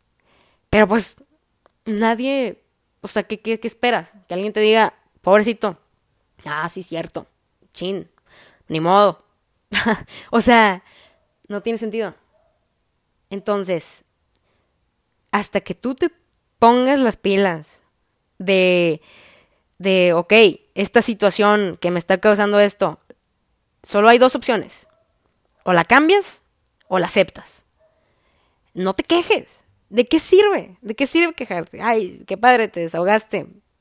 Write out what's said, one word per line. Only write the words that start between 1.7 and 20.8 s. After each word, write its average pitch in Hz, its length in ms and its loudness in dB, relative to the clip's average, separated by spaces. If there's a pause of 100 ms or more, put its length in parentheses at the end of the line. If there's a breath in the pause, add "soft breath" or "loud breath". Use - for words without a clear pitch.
nadie, 226 760 -4 (380)
o 202 60 -16
sea, 202 160 -4
¿qué, 214 160 -10
qué, 220 200 -6
qué 233 80 -10
esperas? 220 460 -4 (140)
Que 175 60 -12
alguien 202 200 -6
te 214 80 -4
diga, 214 320 2 (280)
"Pobrecito, 208 560 0 (680)
ah, 151 240 -8
sí, - 140 -12
cierto, 165 440 -12 (460)
chin, 180 360 -10 (580 soft breath)
ni 156 120 -6
modo". 185 460 2 (460)
<laughs> - 600 -6
O 233 100 2
sea, 214 420 4 (640 soft breath)
no 202 140 -10
tiene 233 160 -6
sentido. 214 380 -8 (1120)
Entonces, 196 720 -6 (1300)
hasta 208 300 -4
que - 140 -10
tú 262 200 -8
te 349 160 -4 (500)
pongas 254 380 4
las 233 180 0
pilas 190 640 -4 (560)
de, 180 640 0 (800 soft breath)
de, 180 340 2
"Ok, 170 180 0 (440)
esta 208 260 0